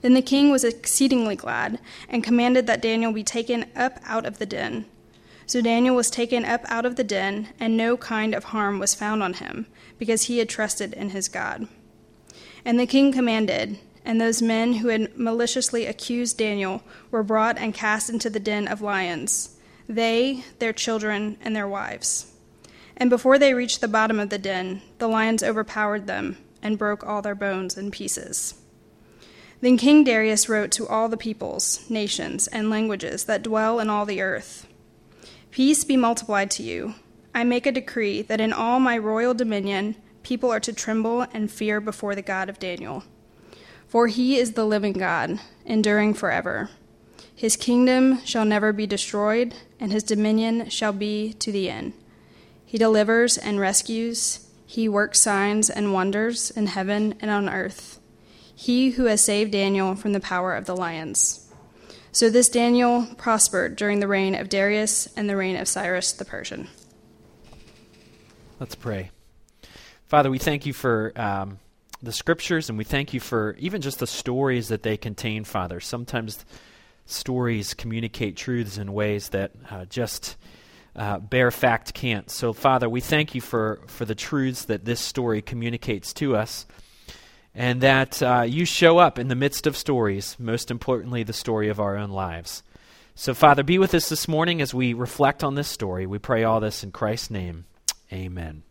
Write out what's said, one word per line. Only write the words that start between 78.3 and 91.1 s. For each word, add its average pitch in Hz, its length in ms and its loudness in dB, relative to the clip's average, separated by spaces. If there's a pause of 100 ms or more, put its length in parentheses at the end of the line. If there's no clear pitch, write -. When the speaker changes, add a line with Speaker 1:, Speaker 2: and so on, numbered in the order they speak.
Speaker 2:
truths 113 440 -4
in 98 120 -8
ways 104 380 -2
that, 98 220 -2 (180)
uh, 92 160 -12
just, - 500 -6 (600)
uh, 104 240 -4
bare 123 320 2
fact 117 420 0
can't. 113 380 -4
So, 117 220 -2
Father, 127 360 2
we 123 120 -2
thank 151 340 0
you 123 60 -4
for, 110 440 -2
for - 200 -8
the 107 100 -4
truths 131 500 -4
that 104 180 -4
this 117 160 -2
story 113 440 -2
communicates 117 680 -6
to 139 220 0
us, - 300 -4 (880)
and 123 260 0
that, 135 400 4
uh, 123 260 4
you 156 180 0
show 170 340 6
up 165 180 6
in 127 120 -4
the 123 60 2
midst 139 300 0
of 147 100 2
stories, 104 640 0
most 117 320 -4
importantly, 120 540 -2